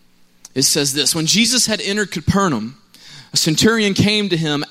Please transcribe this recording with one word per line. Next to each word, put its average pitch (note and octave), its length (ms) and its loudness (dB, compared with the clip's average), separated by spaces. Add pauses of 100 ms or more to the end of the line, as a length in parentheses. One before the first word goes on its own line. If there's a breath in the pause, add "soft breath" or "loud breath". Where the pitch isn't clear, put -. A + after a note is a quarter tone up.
(560)
It C3 80 0
says C#3+ 300 0
this, C#3+ 200 -2
"When D#3+ 120 -2
Jesus A3+ 420 2
had G#3+ 140 -4
entered G3+ 300 -4
Capernaum, D3+ 680 -2 (560 loud breath)
a - 40 -2
centurion G#3 560 2
came G#3 360 2
to F3 80 0
him D3+ 340 -2